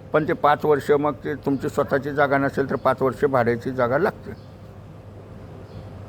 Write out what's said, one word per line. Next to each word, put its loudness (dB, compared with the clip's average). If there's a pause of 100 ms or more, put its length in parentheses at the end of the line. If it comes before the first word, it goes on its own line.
(120)
पण 4
ते 2
पाच 4
वर्ष 4
मग 4 (120)
ते -4
तुमची -2
स्वतःची -2
जागा 4
नसेल 0
तर 0
पाच 2
वर्ष 2
भाड्याची 2
जागा 2
लागते. -2 (1800)